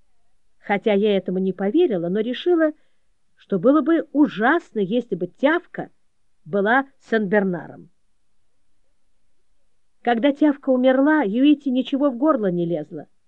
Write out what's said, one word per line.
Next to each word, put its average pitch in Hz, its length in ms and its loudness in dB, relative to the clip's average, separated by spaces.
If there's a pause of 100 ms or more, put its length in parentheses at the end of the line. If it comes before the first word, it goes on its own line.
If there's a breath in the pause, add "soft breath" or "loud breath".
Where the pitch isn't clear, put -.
(580)
Хотя 208 340 -2
я 202 240 2
этому 185 220 -4
не 190 120 -2
поверила, 202 580 -2
но 196 100 -2
решила, 302 540 0 (600)
что - 220 -6
было 269 240 2
бы 311 300 0
ужасно, 240 680 0
если 208 360 -2
бы 175 100 -6
Тявка 294 640 -4 (560)
была 202 400 0 (140)
Сенбернаром. 190 920 -2 (2250)
Когда 240 280 0
Тявка 285 380 0
умерла, 262 540 2
Юити 269 480 2
ничего 262 400 -2
в 240 60 -8
горло 226 340 0
не 175 160 -2
лезла. 160 400 -8 (200)